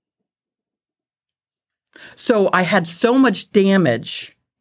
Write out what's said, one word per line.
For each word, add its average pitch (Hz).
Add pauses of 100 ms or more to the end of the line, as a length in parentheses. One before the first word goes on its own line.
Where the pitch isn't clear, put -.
(2250)
So 208
I 180
had 175
so 240
much 254
damage 190 (240)